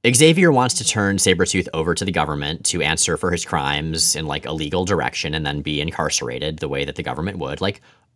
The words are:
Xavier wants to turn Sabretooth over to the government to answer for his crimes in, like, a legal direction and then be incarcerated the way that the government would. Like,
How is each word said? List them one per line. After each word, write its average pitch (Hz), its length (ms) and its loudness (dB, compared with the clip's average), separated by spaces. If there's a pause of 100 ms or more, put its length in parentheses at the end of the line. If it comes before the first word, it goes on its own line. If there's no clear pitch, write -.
(140)
Xavier 160 380 8
wants 127 240 4
to 117 100 -4
turn 101 300 2
Sabretooth 92 580 2
over 80 220 0
to - 80 -4
the 95 80 -2
government 76 540 -2
to 82 180 0
answer 80 320 0
for 90 160 -2
his 85 140 -2
crimes 76 720 -2
in, 78 100 -6
like, 73 180 -6
a 65 60 -6
legal 80 320 -2
direction 78 500 -2
and 78 120 -4
then 73 160 -2
be 76 180 -4
incarcerated 76 800 -4
the 76 80 -4
way 69 160 -4
that 73 140 -8
the - 40 -8
government 78 360 -6
would. 71 240 -6
Like, 98 200 -4 (340)